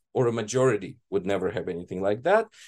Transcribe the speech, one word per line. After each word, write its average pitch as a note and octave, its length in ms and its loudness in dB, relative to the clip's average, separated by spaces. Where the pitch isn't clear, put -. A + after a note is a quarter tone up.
or B2+ 140 2
a A#2 40 4
majority A2+ 640 0
would F#2+ 160 -2
never F#2+ 260 0
have E2+ 160 -6
anything F2+ 340 -6
like G#2+ 220 0
that. G#3+ 240 2